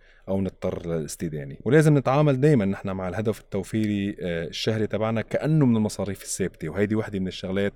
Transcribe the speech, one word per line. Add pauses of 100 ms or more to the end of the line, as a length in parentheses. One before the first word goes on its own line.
(300)
أو
نضطر
للاستدانة. (100)
ولازم
نتعامل
دايمًا
نحن
مع
الهدف
التوفيري،
آه،
الشهري
تبعنا
كأنه
من
المصاريف
الثابتة،
وهيدي
وحدة
من
الشغلات